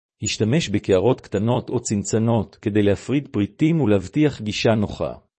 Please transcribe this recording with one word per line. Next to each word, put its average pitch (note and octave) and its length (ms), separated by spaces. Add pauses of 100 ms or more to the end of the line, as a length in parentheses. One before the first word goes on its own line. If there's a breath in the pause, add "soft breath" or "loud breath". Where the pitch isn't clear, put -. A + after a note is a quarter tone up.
(240)
השתמש A2 460
בקערות G2+ 520
קטנות A2+ 480
או B2 120
צנצנות A2 760
כדי G#2 280
להפריד A#2 440
פריטים D3+ 540
ולהבטיח A2+ 600
גישה A2 340
נוחה. F2 380 (240)